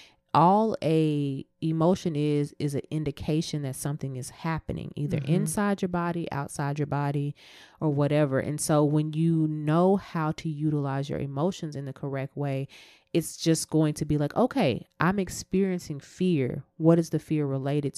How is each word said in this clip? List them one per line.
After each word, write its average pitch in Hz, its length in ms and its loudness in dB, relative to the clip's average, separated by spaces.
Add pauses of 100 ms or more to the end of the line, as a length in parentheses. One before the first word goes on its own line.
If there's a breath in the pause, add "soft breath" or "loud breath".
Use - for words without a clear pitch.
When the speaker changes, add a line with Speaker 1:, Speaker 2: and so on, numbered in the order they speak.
(340 loud breath)
Speaker 1:
All 202 480 6
a 147 640 2 (160)
emotion 160 560 2
is, 147 420 0
is 143 160 -2
an 131 160 -2
indication 151 720 -2
that 131 140 -6
something 139 400 -6
is 123 140 -10
happening, - 680 -6
either 147 220 -2
Speaker 2:
Mm-hmm. 139 140 -2
Speaker 1:
inside 196 500 0
your 190 60 0
body, 170 440 -4
outside 143 480 -4
your 147 60 0
body, 143 500 -2 (440 loud breath)
or 156 100 2
whatever. 143 500 2
And 147 200 -4
so 151 240 4
when 151 280 2
you 160 360 2
know 156 480 2
how 160 360 -4
to - 160 -10
utilize 143 600 -2
your - 120 -4
emotions 147 560 -4
in 139 80 -8
the 135 80 -8
correct 135 440 -8
way, 139 300 -2 (460 loud breath)
it's - 240 -2
just 160 340 0
going 156 240 2
to 151 100 -6
be 147 140 0
like, 147 180 -2
"Okay, 214 500 2 (140)
I'm 185 180 2
experiencing 185 800 -4
fear. 147 640 -2 (140)
What 165 240 6
is 165 100 -4
the 156 80 0
fear 151 260 -2
related 139 540 -2